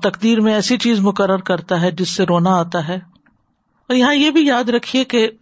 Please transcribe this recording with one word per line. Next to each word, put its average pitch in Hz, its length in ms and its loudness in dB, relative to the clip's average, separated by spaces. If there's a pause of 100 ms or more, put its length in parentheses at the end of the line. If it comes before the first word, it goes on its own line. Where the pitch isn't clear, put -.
تقدیر 220 400 0
میں 214 120 2
ایسی 214 260 0
چیز 233 220 0
مقرر 196 420 0
کرتا 175 380 -2
ہے 180 120 0
جس 170 160 -4
سے 190 160 -2
رونا 175 320 2
آتا 170 300 -4
ہے۔ 180 80 -6
اور - 1000 -12
یہاں 262 200 4
یہ 294 160 2
بھی 302 140 4
یاد 247 260 0
رکھیے 254 340 -2
کہ 226 220 0 (140)